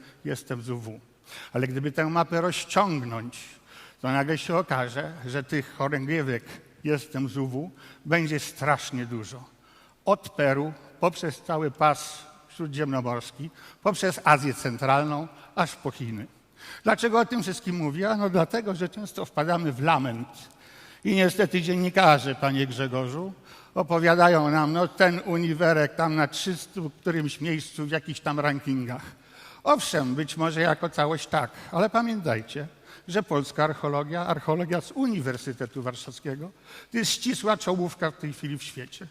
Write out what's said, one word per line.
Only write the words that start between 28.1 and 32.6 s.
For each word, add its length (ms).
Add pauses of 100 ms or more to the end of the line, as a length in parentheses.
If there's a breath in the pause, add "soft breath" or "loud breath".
tam 200
rankingach. 640 (600 loud breath)
Owszem, 500
być 220
może 240
jako 280
całość 380
tak, 240 (220 loud breath)
ale 180
pamiętajcie, 760 (420 loud breath)